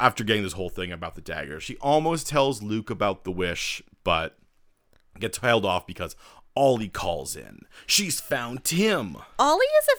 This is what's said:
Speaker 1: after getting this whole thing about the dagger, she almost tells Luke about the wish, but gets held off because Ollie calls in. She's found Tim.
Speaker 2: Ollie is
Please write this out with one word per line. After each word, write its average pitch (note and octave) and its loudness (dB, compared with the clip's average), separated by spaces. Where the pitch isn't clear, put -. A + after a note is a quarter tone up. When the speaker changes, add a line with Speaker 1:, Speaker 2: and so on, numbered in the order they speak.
Speaker 1:
after A#2+ 2
getting G#2+ 0
this F#2 -6
whole F#2 -6
thing F#2 -6
about E2+ -10
the - -16
dagger, D2+ -10
she - -10
almost D#3 2
tells C#3 2
Luke G#2+ -4
about G2+ -2
the F#2 -4
wish, F2 -4
but E2 0
gets A2 -6
held A#2 2
off F2+ 0
because F2+ -10
Ollie B2+ 4
calls E2 -6
in. A1+ -18
She's F#3+ 0
found B2 -4
Tim. E3 2
Speaker 2:
Ollie D#4+ 6
is - 2